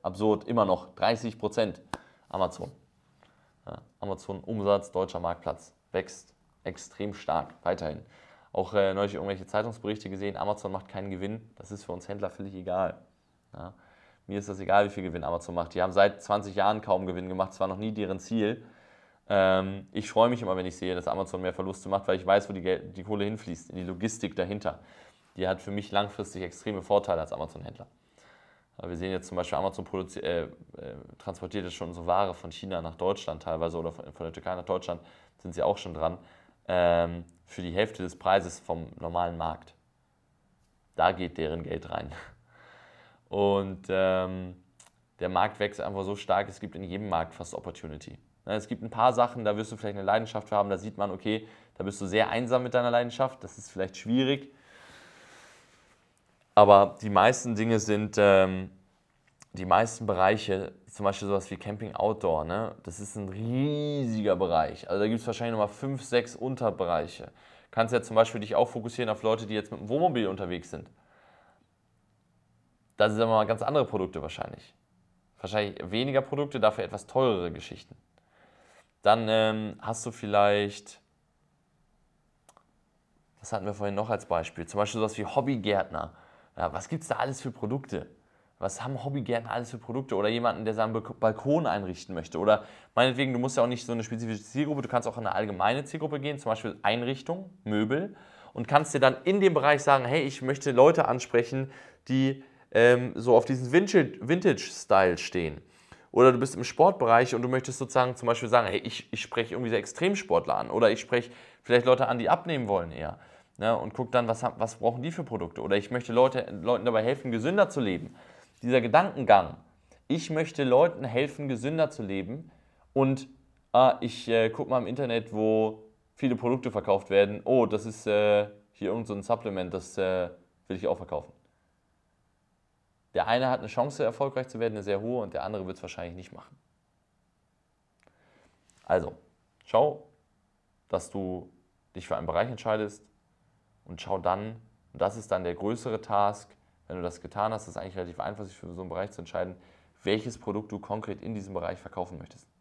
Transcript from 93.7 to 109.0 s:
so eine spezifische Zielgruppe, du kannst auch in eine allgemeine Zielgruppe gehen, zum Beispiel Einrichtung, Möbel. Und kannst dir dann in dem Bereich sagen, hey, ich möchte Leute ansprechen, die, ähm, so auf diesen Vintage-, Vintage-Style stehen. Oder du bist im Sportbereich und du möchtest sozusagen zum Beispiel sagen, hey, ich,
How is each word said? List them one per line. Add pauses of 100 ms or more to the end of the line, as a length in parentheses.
so
eine
spezifische
Zielgruppe,
du
kannst
auch
in
eine
allgemeine
Zielgruppe
gehen,
zum
Beispiel
Einrichtung, (140)
Möbel. (380)
Und
kannst
dir
dann
in
dem
Bereich
sagen,
hey,
ich
möchte
Leute
ansprechen, (380)
die, (300)
ähm,
so
auf
diesen
Vintage-,
Vintage-Style
stehen. (500)
Oder
du
bist
im
Sportbereich
und
du
möchtest
sozusagen
zum
Beispiel
sagen,
hey,
ich,